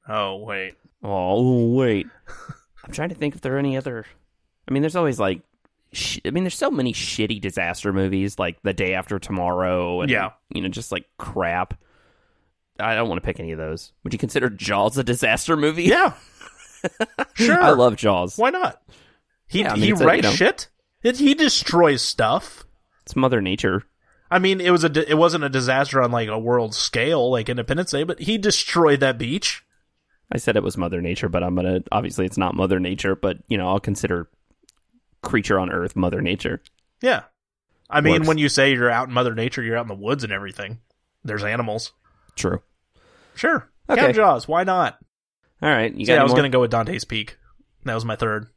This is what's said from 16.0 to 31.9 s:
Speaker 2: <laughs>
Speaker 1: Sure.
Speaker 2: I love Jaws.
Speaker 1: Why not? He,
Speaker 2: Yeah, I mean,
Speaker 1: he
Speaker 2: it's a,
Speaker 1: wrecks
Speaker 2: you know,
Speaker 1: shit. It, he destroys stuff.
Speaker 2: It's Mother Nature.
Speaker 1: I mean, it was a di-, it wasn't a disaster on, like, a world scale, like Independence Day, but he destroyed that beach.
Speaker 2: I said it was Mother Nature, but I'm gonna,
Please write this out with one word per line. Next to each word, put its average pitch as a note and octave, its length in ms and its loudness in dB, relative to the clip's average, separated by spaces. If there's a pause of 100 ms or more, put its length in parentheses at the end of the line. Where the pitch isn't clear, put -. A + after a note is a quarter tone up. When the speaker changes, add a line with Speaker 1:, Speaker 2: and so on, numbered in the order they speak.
Speaker 2:
<laughs> - 60 -20 (1120)
Speaker 1:
Sure. A#3 280 4
Speaker 2:
I - 100 8
love B2 240 6
Jaws. F#2+ 420 0
Speaker 1:
Why B3 140 2
not? F#4 300 -4 (680)
He, F#3+ 140 -2
Speaker 2:
Yeah, - 100 0
I - 20 -2
mean, G#2+ 100 0
Speaker 1:
he - 80 4
Speaker 2:
it's - 100 2
a, F3 40 4
Speaker 1:
wrecks E3 120 6
Speaker 2:
you - 120 2
know, G2 60 2
Speaker 1:
shit. - 340 0 (340)
It, B3 140 2
he C#4+ 160 4
destroys F3 680 4
stuff. - 640 -2 (380)
Speaker 2:
It's - 120 -12
Mother B2+ 260 2
Nature. G2 420 -2 (460)
Speaker 1:
I F3 100 2
mean, F#3 220 0
it F3+ 80 2
was F3 140 6
a D#3+ 60 4
di-, D3+ 180 0
it D3+ 100 2
wasn't E3 260 4
a C#3+ 60 -2
disaster C3+ 540 0
on, A#2+ 80 0
like, A#2 180 -2
a A2 80 -4
world A2+ 380 0
scale, B2+ 560 0
like A#2 180 -2
Independence B2+ 420 -4
Day, C#3+ 120 -2
but E3 160 -6
he G#3+ 180 -2
destroyed F3 640 2
that C3 180 2
beach. C3 460 -6 (680)
Speaker 2:
I - 60 -2
said G#2+ 180 0
it G2+ 80 2
was F#2 140 -4
Mother F2 240 -4
Nature, F2 280 -4
but F2 140 -2
I'm F2+ 120 -2
gonna, F2+ 260 0 (100)